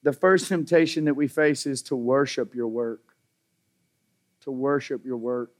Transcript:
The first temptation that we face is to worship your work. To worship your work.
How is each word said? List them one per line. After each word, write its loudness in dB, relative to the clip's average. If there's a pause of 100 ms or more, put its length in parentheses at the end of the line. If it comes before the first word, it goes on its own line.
The 2
first 4
temptation 2
that 2
we 0
face 0
is -6
to -4
worship 0
your -4
work. -8 (1300)
To -10
worship -2
your -6
work. -4